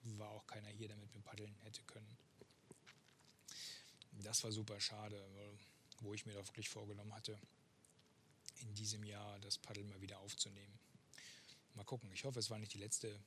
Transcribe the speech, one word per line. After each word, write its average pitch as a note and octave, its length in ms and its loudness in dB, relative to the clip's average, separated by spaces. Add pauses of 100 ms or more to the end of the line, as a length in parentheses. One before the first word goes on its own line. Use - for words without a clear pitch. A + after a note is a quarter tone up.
(180)
war G#2 140 -2
auch G#2+ 160 -4
keiner G#2+ 200 -4
hier, G#2+ 220 -2
der G#2 80 -4
mit G#2 180 -6
mir G#2 60 -6
paddeln G#2 400 -2
hätte A2 220 -4
können. A2 340 -8 (2000)
Das G#2+ 220 10
war A2+ 80 4
super G#2+ 300 4
schade, G#2 440 2 (760)
wo G#2 120 2
ich G#2+ 120 0
mir G#2+ 80 -2
doch G2+ 140 0
wirklich - 200 0
vorgenommen G#2 480 -2
hatte, G#2+ 240 -2 (1200)
in A2 140 -2
diesem G#2+ 320 4
Jahr G#2 340 -2
das G2+ 180 4
Paddeln G#2 300 0
mal G2 140 -4
wieder G2 180 -2
aufzunehmen. G2 580 0 (960)
Mal G2+ 100 -2
gucken, A2+ 260 0
ich F#2+ 140 0
hoffe, B2+ 140 4
es G#2+ 100 6
war G#2+ 100 2
nicht G#2+ 140 0
die G#2+ 60 0
letzte G#2+ 480 4